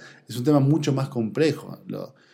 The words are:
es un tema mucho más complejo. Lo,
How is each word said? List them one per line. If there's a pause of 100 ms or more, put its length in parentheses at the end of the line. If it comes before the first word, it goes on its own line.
(280)
es
un
tema
mucho
más
complejo.
Lo, (180)